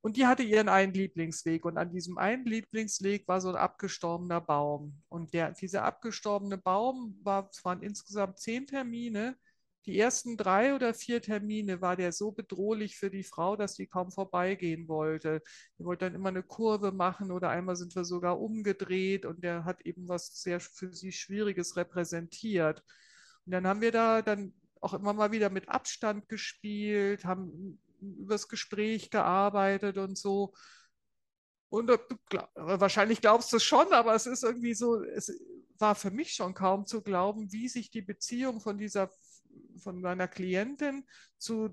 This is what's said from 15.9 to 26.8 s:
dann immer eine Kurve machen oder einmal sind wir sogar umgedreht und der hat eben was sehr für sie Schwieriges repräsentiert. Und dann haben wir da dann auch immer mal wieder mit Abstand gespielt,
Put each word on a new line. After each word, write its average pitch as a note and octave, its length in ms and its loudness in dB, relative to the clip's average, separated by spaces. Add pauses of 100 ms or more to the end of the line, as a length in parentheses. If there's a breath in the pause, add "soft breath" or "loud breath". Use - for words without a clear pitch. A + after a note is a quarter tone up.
dann F3 100 -4
immer F#3+ 140 -4
eine F#3 140 -4
Kurve G#3+ 480 0
machen F#3 400 0
oder F3+ 180 -2
einmal F3+ 260 -2
sind F3 200 -10
wir F3 100 -2
sogar F3 340 0
umgedreht G3 880 -2
und E3+ 180 -8
der E3+ 220 -4
hat F3+ 200 -4
eben F3 220 -8
was - 340 -6
sehr F3 180 -2
für F#3 340 -12
sie F3+ 180 -10
Schwieriges G3 640 -2
repräsentiert. E3+ 1080 0 (640 loud breath)
Und F3+ 60 -8
dann F3+ 160 0
haben G#3 140 2
wir A3+ 100 4
da A3+ 300 4
dann G3+ 320 -2 (260)
auch F#3+ 140 -4
immer G3+ 200 -2
mal G#3 180 2
wieder G#3+ 180 4
mit F#3+ 200 -4
Abstand - 600 -2
gespielt, G#3 960 -2